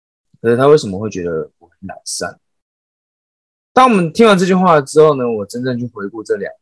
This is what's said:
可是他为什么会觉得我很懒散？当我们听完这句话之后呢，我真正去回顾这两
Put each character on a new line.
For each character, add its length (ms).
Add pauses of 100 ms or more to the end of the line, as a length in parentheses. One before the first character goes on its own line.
(420)
可 80
是 60
他 100
为 100
什 100
么 140
会 80
觉 140
得 360
我 80
很 120 (100)
懒 160
散？ 340 (1300)
当 180
我 40
们 180
听 140
完 120
这 60
句 100
话 280
之 180
后 160
呢， 140
我 160
真 180
正 140
去 80
回 240
顾 120
这 140
两 240